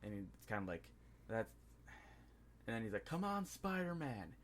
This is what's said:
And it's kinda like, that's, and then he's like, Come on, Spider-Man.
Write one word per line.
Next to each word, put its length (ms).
And 100
it's 340
kinda 180
like, 180
that's, 220
and 80
then 80
he's 100
like, 120
Come 180
on, 220
Spider-Man. 960